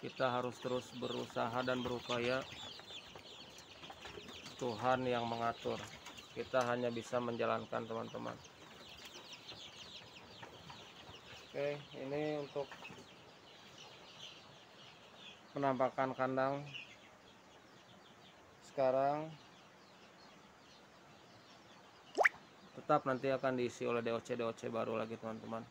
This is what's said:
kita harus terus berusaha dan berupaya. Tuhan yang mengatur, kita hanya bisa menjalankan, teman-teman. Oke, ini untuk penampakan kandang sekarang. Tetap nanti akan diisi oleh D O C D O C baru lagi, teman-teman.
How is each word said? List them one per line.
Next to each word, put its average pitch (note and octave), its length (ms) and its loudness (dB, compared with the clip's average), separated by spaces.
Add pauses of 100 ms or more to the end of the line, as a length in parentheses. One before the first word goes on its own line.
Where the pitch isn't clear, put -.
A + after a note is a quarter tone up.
kita C3 240 2
harus B2 320 0
terus B2 400 -2
berusaha B2 640 0
dan B2+ 160 2
berupaya. B2 640 2 (2250)
Tuhan B2+ 480 4
yang A#2+ 220 4
mengatur, A#2 500 2 (560)
kita A#2 320 2
hanya A#2+ 240 2
bisa A#2 320 0
menjalankan, A2+ 640 2
teman-teman. A#2 480 -4 (3250)
Oke, C#3+ 240 2 (240)
ini D3 400 2
untuk C#3 240 -2 (3000)
penampakan C3 640 4
kandang C3 480 4 (2000)
sekarang. C#3 560 4 (3500)
Tetap D3 320 6
nanti C3+ 240 4
akan C3 240 4
diisi B2 320 2
oleh A#2+ 160 4
D A2+ 100 2
O A2+ 80 4
C B2 140 -4
D A#2+ 80 0
O A2+ 100 2
C A2+ 160 -6
baru A2+ 300 2
lagi, A2+ 180 0
teman-teman. A2+ 560 -4